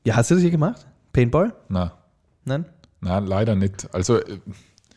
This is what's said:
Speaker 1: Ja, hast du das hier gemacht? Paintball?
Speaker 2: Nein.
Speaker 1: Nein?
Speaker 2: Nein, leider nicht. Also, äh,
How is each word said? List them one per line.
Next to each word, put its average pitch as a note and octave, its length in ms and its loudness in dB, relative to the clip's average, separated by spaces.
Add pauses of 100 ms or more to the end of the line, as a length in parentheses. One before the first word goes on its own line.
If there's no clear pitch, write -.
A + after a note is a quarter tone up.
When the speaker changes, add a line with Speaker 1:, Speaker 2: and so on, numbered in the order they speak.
Speaker 1:
Ja, G#2+ 120 0
hast A#2 140 2
du E3+ 60 6
das F3+ 60 4
hier E3+ 80 4
gemacht? E3+ 360 -2 (260)
Paintball? D3 420 2 (140)
Speaker 2:
Nein. F2+ 220 -2 (560)
Speaker 1:
Nein? C#3 180 -4 (380)
Speaker 2:
Nein, F#2+ 240 -2
leider G#2 300 0
nicht. G2 380 -4
Also, F#2+ 240 2
äh, G#2 200 -6 (580)